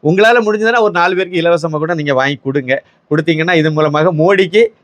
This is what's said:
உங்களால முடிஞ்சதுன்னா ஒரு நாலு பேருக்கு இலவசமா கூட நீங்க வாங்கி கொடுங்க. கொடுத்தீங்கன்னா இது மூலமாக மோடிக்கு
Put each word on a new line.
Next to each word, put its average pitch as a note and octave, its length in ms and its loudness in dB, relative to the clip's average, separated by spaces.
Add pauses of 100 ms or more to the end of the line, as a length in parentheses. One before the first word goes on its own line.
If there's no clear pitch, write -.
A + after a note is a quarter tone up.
உங்களால G#3+ 400 4
முடிஞ்சதுன்னா A3 380 0
ஒரு G#3 120 0
நாலு F3+ 240 0
பேருக்கு F3+ 260 -4
இலவசமா E3 360 0
கூட D#3+ 160 -4
நீங்க D3 200 -2
வாங்கி C3+ 280 0
கொடுங்க. C3+ 400 -4 (280)
கொடுத்தீங்கன்னா D#3+ 420 -2
இது D#3 200 0
மூலமாக D#3 400 0
மோடிக்கு F#3+ 520 2 (200)